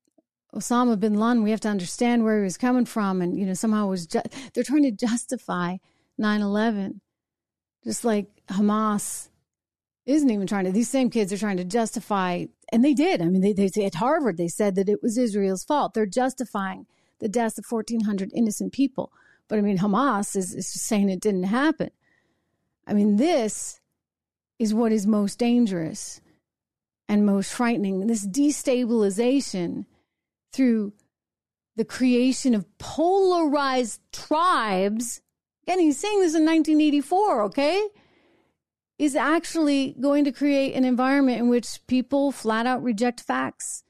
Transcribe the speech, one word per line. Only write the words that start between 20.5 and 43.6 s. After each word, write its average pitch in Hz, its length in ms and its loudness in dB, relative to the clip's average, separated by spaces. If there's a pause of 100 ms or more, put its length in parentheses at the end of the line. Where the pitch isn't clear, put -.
is - 180 -8
just - 140 -8
saying 202 220 2
it 185 120 -2
didn't 190 240 0
happen. 269 460 0 (960)
I - 100 -4
mean, 208 220 4
this 254 640 0 (760)
is 214 160 0
what 226 160 2
is 214 160 0
most 208 320 0
dangerous 214 840 0 (880)
and 208 160 2
most 196 280 0
frightening, 196 540 -2
this 220 200 -2
destabilization 233 1600 0 (680)
through 226 400 2 (840)
the 220 80 0
creation 247 680 2
of 202 120 0 (120)
polarized 302 1200 0 (120)
tribes. 233 1080 0 (440)
Again, 359 140 0
he's 311 200 4
saying 415 220 0
this 330 140 2
in 311 100 4
nineteen 311 360 4
eighty-four, 302 600 2
okay? 294 440 0 (1120)
Is 277 160 0
actually 294 840 0
going 285 240 2
to 277 80 2
create 277 420 0
an 262 100 2
environment 254 540 2
in 240 100 2
which - 380 0
people 269 460 0
flat 220 340 -2
out 254 160 -2
reject 240 380 -2
facts - 680 -6